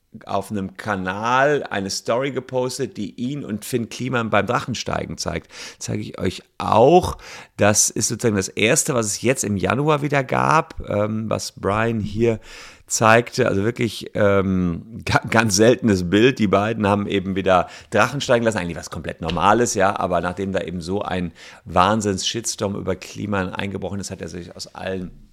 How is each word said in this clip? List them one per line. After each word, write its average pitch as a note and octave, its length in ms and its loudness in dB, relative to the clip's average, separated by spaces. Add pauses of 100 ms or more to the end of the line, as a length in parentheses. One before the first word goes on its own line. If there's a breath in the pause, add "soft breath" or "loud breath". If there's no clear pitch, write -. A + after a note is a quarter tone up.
(260)
auf G2 240 -4
einem F#2+ 280 -6
Kanal A2+ 920 0
eine G2 220 -4
Story C3 400 -2
gepostet, B2+ 680 -4
die G#2 220 -6
ihn C3 240 -6
und G#2 220 -6
Finn A#2+ 240 -2
Kliman A#2+ 420 -4
beim G2+ 160 2
Drachensteigen A#2 680 -4
zeigt. E2 340 -6 (260 loud breath)
Zeige G#2+ 240 -6
ich - 160 -12
euch - 240 -4 (160)
auch. A#2+ 600 6 (400 loud breath)
Das G#2 340 4
ist - 160 -4
sozusagen A2 300 0
das F#2+ 100 -2
Erste, B2+ 480 2
was A#2 100 0
es - 160 -6
jetzt A#2+ 220 0
im G#2 140 -2
Januar C#3 440 0
wieder C#3+ 220 -2
gab, C3 640 0
ähm, G#2+ 400 -2
was G#2 220 -4
Brian A2 480 -2
hier A2 400 0 (480 loud breath)
zeigte. A#2 600 4
Also G2 160 0
wirklich, A#2+ 520 -4
ähm, F#2+ 920 0
ga-, - 240 2
ganz A2+ 260 4
seltenes G#2 540 4
Bild. A#2 300 4
Die G#2+ 80 2
beiden G#2 400 2
haben G2+ 180 2
eben F#2+ 300 -2
wieder F#2 340 2 (220 loud breath)
Drachen A2 280 2
steigen A#2+ 240 2
lassen. A2 140 0
Eigentlich E2+ 200 -4
was - 120 -12
komplett E2+ 320 -10
Normales, F#2+ 540 2
ja. G2 200 2
Aber F2 260 0
nachdem F#2 320 -4
da F#2 80 0
eben F2 200 -8
so F#2 220 -4
ein F2+ 300 -4 (320 loud breath)
Wahnsinns-Shitstorm G2+ 1080 0
über F#2+ 220 -4
Kliman G2 580 -4
eingebrochen G2 460 -6
ist, F#2 100 -10
hat F#2+ 140 -12
er F#2 40 -10
sich F2 280 -12
aus - 180 -16
allen, F#2 380 -8 (220)